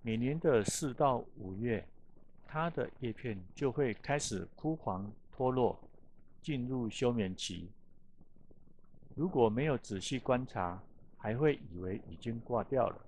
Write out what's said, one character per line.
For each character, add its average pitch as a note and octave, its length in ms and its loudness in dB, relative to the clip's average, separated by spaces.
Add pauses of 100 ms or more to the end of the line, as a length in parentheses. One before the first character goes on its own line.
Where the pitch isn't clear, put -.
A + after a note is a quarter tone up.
每 A2+ 160 0
年 C3+ 200 0
的 C3+ 240 6
四 C3 300 0
到 B2+ 320 4 (140)
五 F#2+ 160 -8
月， A2 340 0 (580)
它 D#3+ 220 -2
的 D3 220 -2 (100)
叶 A#2 140 -2
片 G2+ 280 -4 (120)
就 C3+ 180 0
会 B2+ 220 2
开 C#3+ 240 -2
始 G2 360 -2
枯 D#3 220 -2
黄 G2+ 340 -4 (200)
脱 B2+ 200 2
落， B2+ 300 4 (640)
进 B2 260 -2
入 B2 220 0
休 B2 200 4
眠 G2+ 240 0
期。 E2+ 360 -6 (1400)
如 D#3 120 2
果 B2+ 220 8
没 A#2+ 160 2
有 C#3 140 4
仔 G2 200 -4
细 B2+ 200 -2
观 B2+ 280 2
察， F2+ 360 -2 (340)
还 A2 180 -2
会 D3 200 4 (180)
以 F2 60 -8
为 F#2 200 -4 (120)
已 E2 60 -12
经 A#2 240 -4
挂 A#2 240 0
掉 A#2 260 4
了。 - 160 -10